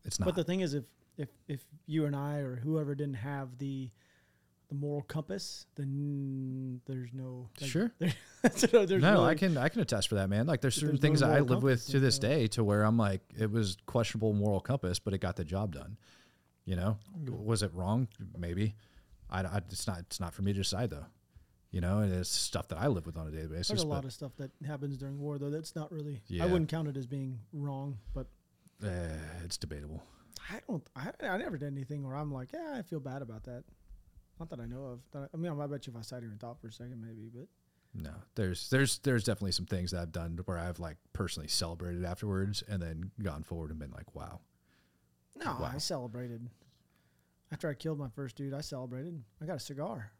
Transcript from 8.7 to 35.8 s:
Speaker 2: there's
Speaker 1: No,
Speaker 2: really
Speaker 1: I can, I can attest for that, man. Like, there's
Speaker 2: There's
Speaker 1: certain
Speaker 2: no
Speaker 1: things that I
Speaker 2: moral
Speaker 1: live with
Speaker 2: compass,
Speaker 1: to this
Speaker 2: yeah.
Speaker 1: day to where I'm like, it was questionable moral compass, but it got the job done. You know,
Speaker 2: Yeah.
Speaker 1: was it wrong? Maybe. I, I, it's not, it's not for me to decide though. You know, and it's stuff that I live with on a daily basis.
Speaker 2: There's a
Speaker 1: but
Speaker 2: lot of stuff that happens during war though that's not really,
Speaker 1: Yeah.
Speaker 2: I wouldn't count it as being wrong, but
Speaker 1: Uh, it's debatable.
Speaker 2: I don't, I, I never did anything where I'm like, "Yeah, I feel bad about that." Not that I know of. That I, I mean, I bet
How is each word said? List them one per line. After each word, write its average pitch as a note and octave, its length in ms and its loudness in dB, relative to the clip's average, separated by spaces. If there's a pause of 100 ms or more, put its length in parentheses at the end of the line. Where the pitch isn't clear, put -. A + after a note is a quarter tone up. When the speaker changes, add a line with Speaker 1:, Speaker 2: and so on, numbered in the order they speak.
Speaker 2:
there's F#3 180 4
Speaker 1:
No, F#3 100 10
Speaker 2:
really C#3 140 10
Speaker 1:
I D#3 100 8
can, E3 200 4
I C3 120 4
can A3+ 120 0
attest A2 280 2
for A2 80 4
that, F#2+ 120 4
man. G#2+ 200 4
Like, D3 120 2
there's C3 140 4
Speaker 2:
There's - 60 0
Speaker 1:
certain D3 160 4
Speaker 2:
no C3 60 4
Speaker 1:
things D3+ 180 8
that C3 100 8
I - 40 8
Speaker 2:
moral C#3+ 120 8
Speaker 1:
live B2 160 4
with C3 200 6
Speaker 2:
compass, - 100 -4
Speaker 1:
to C3+ 80 6
this B2+ 200 6
Speaker 2:
yeah. G#2 80 4
Speaker 1:
day C3+ 200 6
to A2+ 160 4
where G#2 180 6
I'm A2 160 8
like, G2 220 4 (180)
it A2 100 4
was G2+ 280 2 (100)
questionable A2+ 460 2
moral G2+ 260 4
compass, F#2 400 0
but G2 160 0
it F#2+ 40 0
got F2+ 180 0
the F2 80 -2
job F#2+ 280 0
done. D#2 260 -10 (680)
You F#2 100 0
know, G2+ 240 2 (260)
Speaker 2:
Yeah. B2+ 120 -4
Speaker 1:
was G#2+ 260 2
it F2+ 120 0
wrong? G#2 340 2 (280)
Maybe. F2+ 380 0 (540)
I, F#2 120 -2
I, F#2 160 -2 (140)
it's - 180 -4
not, F#2 100 -4
it's - 220 -10
not E2+ 140 -4
for G2 80 -4
me G2+ 100 4
to G2 80 2
decide G2 300 0
though. D2 160 -8 (680)
You F#2 80 0
know, F#2 180 4
and G#2 140 4
it's F2+ 180 0
stuff - 380 -2
that D#2+ 100 -6
I A2 80 0
live F2+ 200 2
with D#2+ 120 -6
on D#2+ 80 -4
a D#2 60 -6
daily D#2 160 -6
basis. D#2 200 -2
Speaker 2:
There's G3+ 140 2
a D#3+ 40 0
Speaker 1:
but D3 80 0
Speaker 2:
lot C#3 100 -2
of C3 80 -8
stuff C#3 240 -10
that C3+ 160 -8 (120)
happens C#3+ 320 -4
during C#3 220 -8
war D3 180 -4
though C#3+ 140 -4
that's D#3+ 240 -6
not D3+ 160 -6
really, D3 380 -6
Speaker 1:
Yeah. F2 160 0
Speaker 2:
I - 20 4
wouldn't F3 240 4
count D#3+ 160 0
it C#3 100 -4
as C3 100 -4
being C3 340 -6 (120)
wrong, C#3 460 -6 (160)
but C3+ 140 -6 (540)
Speaker 1:
Uh, G#2 60 -2 (560)
it's E2+ 140 -6
debatable. D2+ 420 -8 (480)
Speaker 2:
I G#3 200 -8
don't, G3 260 -4
I, C#3 160 -6 (160)
I F#3+ 120 0
never B3+ 200 -4
did C#3+ 140 -6
anything C#3 340 -6
where C3 80 -6
I'm D3 180 -4
like, B2+ 200 -8
"Yeah, D#4 240 -6
I A3+ 60 -6
feel D#3+ 180 -6
bad C3+ 200 -8
about A2+ 240 -10
that." B2 200 -12 (760)
Not E3 120 -10
that C3+ 100 -10
I A#2 60 -8
know B2+ 180 -8
of. B2 160 -10 (100)
That C#3+ 140 -10
I, - 100 -12
I - 20 -6
mean, D#3+ 240 -2
I D3 60 -4
bet C#3 220 -6